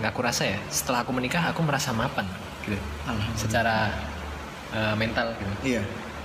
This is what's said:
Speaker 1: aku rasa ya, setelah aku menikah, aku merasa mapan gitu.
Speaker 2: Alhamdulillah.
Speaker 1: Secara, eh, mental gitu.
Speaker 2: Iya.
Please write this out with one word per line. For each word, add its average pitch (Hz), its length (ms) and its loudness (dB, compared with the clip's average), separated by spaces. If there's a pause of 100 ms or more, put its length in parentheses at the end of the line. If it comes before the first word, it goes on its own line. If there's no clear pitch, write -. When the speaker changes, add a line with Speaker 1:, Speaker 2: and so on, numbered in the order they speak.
Speaker 1:
aku 110 200 0
rasa 120 240 2
ya, 101 140 2 (100)
setelah - 320 2
aku 123 120 0
menikah, 127 340 2
aku 156 140 2
merasa 143 300 2
mapan 113 340 0 (400)
gitu. 104 120 0 (280)
Speaker 2:
Alhamdulillah. 113 320 0
Speaker 1:
Secara, 113 400 4 (960)
eh, 107 240 0
mental 113 400 0
gitu. 101 180 -4 (140)
Speaker 2:
Iya. 117 160 2 (420)